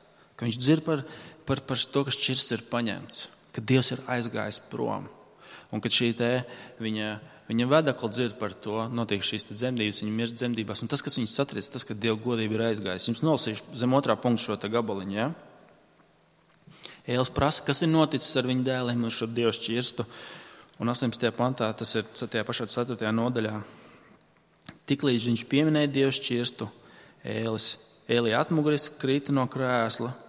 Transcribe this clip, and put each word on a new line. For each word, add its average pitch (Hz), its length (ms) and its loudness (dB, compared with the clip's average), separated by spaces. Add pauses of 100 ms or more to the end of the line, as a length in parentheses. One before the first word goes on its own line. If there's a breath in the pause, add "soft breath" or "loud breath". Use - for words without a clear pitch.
(380 soft breath)
ka 120 80 -4
viņš 117 160 0
dzird 156 240 4
par 147 200 -2 (400 loud breath)
par, 135 220 -2
par 127 120 -2
to, 139 280 0
ka 127 60 0
šķirs - 420 0
ir - 160 -6
paņemts, 110 540 -4 (300)
ka 117 80 -6
Dievs 127 320 4
ir - 160 -12
aizgājis 113 500 -4 (100)
prom. 113 360 -4 (640 loud breath)
Un 107 120 -4
kad 110 120 0
šī 117 220 4
te 120 140 2 (520 loud breath)
viņa, 107 280 -2 (360 loud breath)
viņa 117 240 2
vedekla 143 400 4
dzird 117 280 -2
par 101 140 -4
to, 110 380 -4
notiek 110 320 0
šīs - 240 -2
te 107 80 -10
dzemdības, 117 480 -2
viņa 107 140 -2
mirst 117 220 -4
dzemdībās. 113 440 -2
Un 113 80 -4
tas, 139 120 0
kas - 160 -2
viņu 113 120 -2
satriec, - 400 -2
tas, - 160 -6
ka 110 80 -6
Dieva 110 240 0
godība 110 380 0
ir 113 120 2
aizgājusi. 98 420 -2
Jums - 140 -2
nolasīšu 120 540 0
zem 123 160 4
otrā 127 240 4
punkta 120 300 2
šo 104 100 -2
te 104 120 -4
gabaliņu, 101 440 -2
ja? 123 160 0 (1800 loud breath)
Ēlis 123 260 2
prasa, 143 320 2
kas - 160 2
ir 165 80 4
noticis 151 480 4
ar 127 120 2
viņu 127 180 2
dēliem 120 400 0
un 113 60 -2
šo 113 180 -2
Dieva 117 240 2
šķirstu. 120 500 -2 (760 loud breath)
Un 117 80 0
astoņpadsmitajā 120 480 0
pantā, 123 400 2
tas - 180 -4
ir 107 120 0 (120)
tajā 113 280 -2
pašā 117 240 -2
ceturtajā 120 420 -2
nodaļā. 113 420 0 (1300 loud breath)
Tiklīdz 123 400 2
viņš 117 200 0
pieminēja 147 440 4
Dieva 135 220 4
šķirstu, 120 520 -2 (540 loud breath)
Ēlis, 110 540 -2 (340)
Ēlija 117 320 4
atmuguris 151 480 2 (100)
krita 143 340 0
no 131 140 4
krēsla 123 640 0 (200)